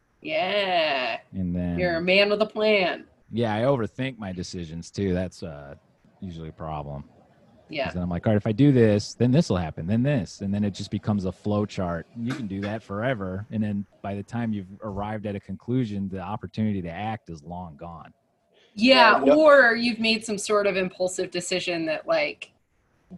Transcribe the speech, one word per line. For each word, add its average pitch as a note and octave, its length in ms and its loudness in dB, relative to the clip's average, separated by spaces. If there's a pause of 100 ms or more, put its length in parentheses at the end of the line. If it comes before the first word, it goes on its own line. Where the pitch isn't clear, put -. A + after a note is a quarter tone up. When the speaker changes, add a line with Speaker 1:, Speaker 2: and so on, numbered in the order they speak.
(220)
Speaker 1:
Yeah. D#3 960 -2 (140)
Speaker 2:
And F#2 220 -4
then F2 240 -2
Speaker 1:
You're F3 180 0
a E3+ 40 -2
man F#3+ 280 4
with G#3 120 0
a G#3+ 60 4
plan. G3 600 0 (220)
Speaker 2:
Yeah, A2 240 0
I A2 100 0
overthink C3 540 -2
my G2 140 -10
decisions E2+ 580 -10
too. G2 240 0
That's, F2+ 300 -4
uh, D2 320 -14 (460)
usually E2 280 -10
a - 40 -16
problem. D2 560 -8 (600)
Speaker 1:
Yeah. D3 200 -4
Speaker 2:
'Cause - 40 -12
then F2+ 100 -2
I'm F2 60 -4
like, F2 180 -4
"All A2 60 4
right, G#2+ 40 4
if G#2 100 0
I A2 60 0
do C#3 180 6
this, A2 440 4
then A#2+ 160 2
this D#3+ 180 4
will F#2+ 80 4
happen, D#2+ 300 -4
then A2+ 160 2
this." C3 380 -2
And G2 120 -2
then G#2 100 0
it G2+ 80 0
just G2+ 200 -10
becomes G#2 340 -2
a F#2 80 -2
flow G#2 320 -2
chart. F2 500 -6
You A#2+ 200 -6
can A#2 120 -8
do G2 140 -6
that G#2 220 -8
forever. G2+ 680 -4
And A2 120 -2
then G2+ 240 -4 (140)
by G2+ 140 -6
the G2+ 80 -8
time A#2 300 -6
you've G2 140 -6 (140)
arrived G#2 440 -6
at G2+ 100 -4
a G2 60 -6
conclusion, G#2 680 -4
the F#2+ 120 -8
opportunity G2+ 640 -4
to E2+ 80 -8
act G#2 380 -8
is D#2 140 -14
long E2+ 340 -12
gone. E2 360 -16 (600)
Speaker 1:
Yeah, A#3+ 400 6
Speaker 3:
Yeah, C4 100 2
no D4 180 8
Speaker 1:
or C4+ 340 10
you've A#3 240 -2
made A3 260 0
some G#3 120 -4
sort G3+ 300 2
of F#3 100 0
impulsive F#3 540 -4
decision F3 560 -4
that, D#3 200 -4
like, D3+ 460 -2 (640)